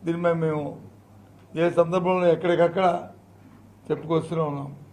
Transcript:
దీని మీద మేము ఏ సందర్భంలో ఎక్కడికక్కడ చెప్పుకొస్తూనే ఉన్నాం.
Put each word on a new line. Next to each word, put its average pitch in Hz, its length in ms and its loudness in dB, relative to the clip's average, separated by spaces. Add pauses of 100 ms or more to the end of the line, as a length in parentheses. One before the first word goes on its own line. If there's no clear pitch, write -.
దీని 170 120 -2
మీద 170 180 2 (100)
మేము 151 200 -2 (880)
ఏ 165 140 2 (100)
సందర్భంలో 180 560 2
ఎక్కడికక్కడ 170 520 2 (1040)
చెప్పుకొస్తూనే 160 500 -2
ఉన్నాం. 139 340 -6 (180)